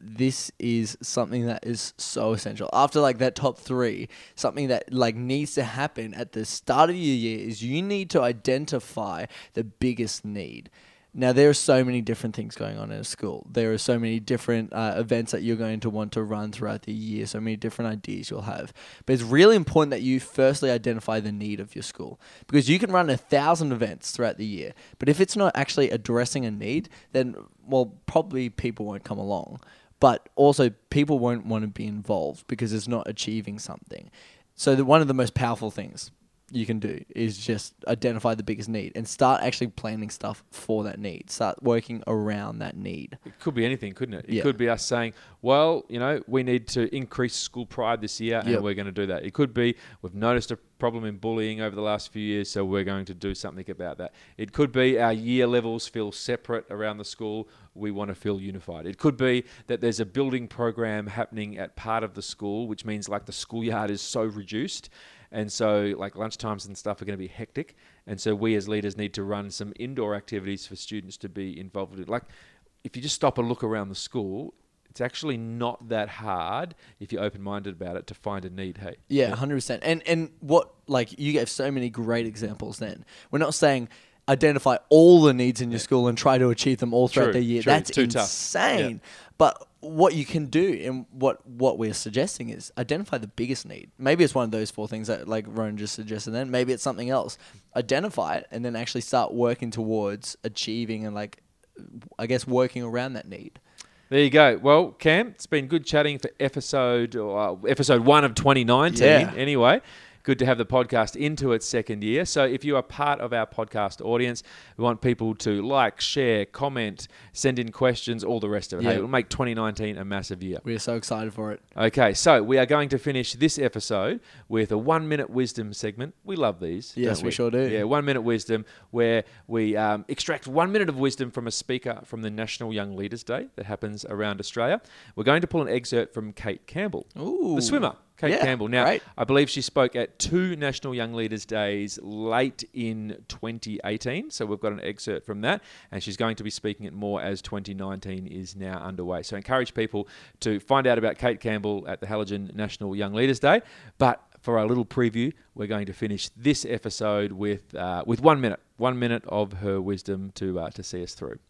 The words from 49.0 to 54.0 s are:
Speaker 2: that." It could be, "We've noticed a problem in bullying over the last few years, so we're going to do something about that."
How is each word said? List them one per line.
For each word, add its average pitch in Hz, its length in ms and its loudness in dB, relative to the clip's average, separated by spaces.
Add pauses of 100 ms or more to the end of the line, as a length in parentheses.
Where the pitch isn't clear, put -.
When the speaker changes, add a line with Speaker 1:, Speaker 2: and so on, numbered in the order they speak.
Speaker 2:
that." 90 180 -4
It 98 80 -10
could 135 200 0
be, 120 220 2 (260)
"We've 90 140 -12
noticed 117 340 0
a 117 60 -6 (240)
problem 117 240 -2
in 104 140 -6
bullying 110 420 -2
over 107 160 -4
the 104 60 -6
last 104 320 -4
few 107 100 -6
years, 104 260 -2
so 101 140 -2
we're 98 220 0
going 98 200 -6
to 92 80 -12
do 95 220 -6
something 92 340 -12
about 85 280 -8
that." 90 160 -12 (240)